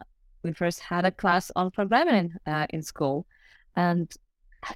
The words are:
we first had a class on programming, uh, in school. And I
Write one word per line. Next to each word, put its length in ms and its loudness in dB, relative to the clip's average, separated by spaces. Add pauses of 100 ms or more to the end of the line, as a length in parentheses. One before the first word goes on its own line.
(420)
we 120 -4
first 260 -2
had 260 0
a 60 4
class 440 0
on 140 2
programming, 640 2 (140)
uh, 240 0
in 100 -4
school. 460 -2 (480)
And 360 2 (500)
I 140 -10